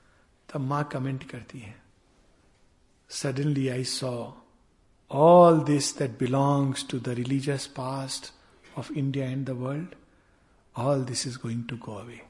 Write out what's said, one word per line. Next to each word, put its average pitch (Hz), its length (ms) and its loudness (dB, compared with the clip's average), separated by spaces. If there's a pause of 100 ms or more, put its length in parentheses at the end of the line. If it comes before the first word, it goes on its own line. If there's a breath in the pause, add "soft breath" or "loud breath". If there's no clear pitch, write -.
(540)
तब 143 80 -4
माँ 143 220 -2
कमेंट 135 400 -6
करती 123 360 -16
हैं, 110 220 -18 (1300)
Suddenly 135 720 -2
I - 180 -6
saw 120 280 -6 (840)
all 165 540 10
this 143 320 0
that 123 260 -2
belongs 139 560 2
to - 120 -8
the 123 280 -4
religious 135 440 -2 (120)
past 131 520 -8 (480 soft breath)
of 120 120 -8
India 139 320 -2
and 131 260 -4
the 123 100 -6
world, 143 280 -6 (920)
all 131 260 0
this 127 220 -6
is 123 60 -8 (120)
going 117 180 -4
to 117 140 -8
go 110 160 -14
away। 117 360 -16